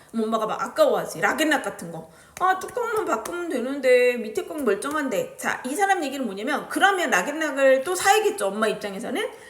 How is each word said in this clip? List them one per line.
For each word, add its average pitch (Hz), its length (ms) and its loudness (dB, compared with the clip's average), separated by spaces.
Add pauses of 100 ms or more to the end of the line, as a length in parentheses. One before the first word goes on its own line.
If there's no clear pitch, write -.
그럼 226 160 -2
엄마가 220 220 0
막 185 120 -4
아까워하지. 226 600 2
락앤락 262 420 2
같은 190 280 -8
거. 160 180 -12 (300)
"아, 370 180 2
뚜껑만 427 480 -4
바꾸면 339 440 -4
되는데 254 680 4
밑에 220 300 -6
건 311 180 -6
멀쩡한데." 226 720 -2
자, - 300 -4
이 269 80 -4
사람 392 280 2
얘기는 269 220 -4
뭐냐면 208 420 -4
그러면 339 440 2
락앤락을 269 720 2
또 359 100 -4
사야겠죠, 403 540 2
엄마 214 200 0
입장에서는. 202 560 -4 (260)